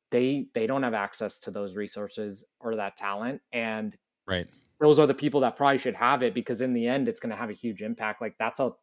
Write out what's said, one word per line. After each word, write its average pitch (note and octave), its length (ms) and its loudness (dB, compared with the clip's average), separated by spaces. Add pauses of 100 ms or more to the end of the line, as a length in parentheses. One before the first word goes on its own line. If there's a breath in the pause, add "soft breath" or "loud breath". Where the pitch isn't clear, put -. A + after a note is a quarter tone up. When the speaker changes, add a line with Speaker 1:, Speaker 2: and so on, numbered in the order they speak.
(120)
Speaker 1:
they, C3 420 2
they A2+ 140 0
don't C3+ 160 0
have A#2 100 0
access G2+ 460 -4
to - 100 -10
those G2 260 -8
resources G#2 680 -8 (160)
or A2+ 160 -4
that G2+ 220 -6
talent. G#2 440 -4 (100)
And A2 460 -4 (300)
Speaker 2:
Right. F2+ 200 -2 (320)
Speaker 1:
those D3+ 200 8
are D3+ 80 8
the C3+ 60 2
people C#3+ 280 0
that A#2 140 2
probably C#3 220 4
should B2 180 -2
have B2+ 280 4
it, A#2 100 2
because A#2+ 280 -4
in B2+ 120 0
the A#2 140 0
end, C3 200 0
it's A2+ 120 -4
gonna A2 160 -6
have A2 140 -6
a G#2 40 -10
huge G#2+ 280 -8
impact. A2 400 -4
Like, G#2+ 160 -6
that's A2+ 220 -4
a B2 240 2